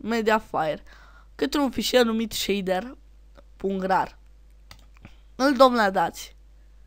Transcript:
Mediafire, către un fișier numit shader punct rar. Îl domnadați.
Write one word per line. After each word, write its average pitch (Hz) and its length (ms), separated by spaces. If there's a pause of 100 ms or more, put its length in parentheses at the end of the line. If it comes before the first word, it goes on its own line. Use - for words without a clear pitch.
Mediafire, 214 800 (520)
către 294 260
un 269 100
fișier 247 340
numit 226 280
shader 196 640 (600)
punct 190 280
rar. 185 340 (1160)
Îl 269 200
domnadați. 220 800 (500)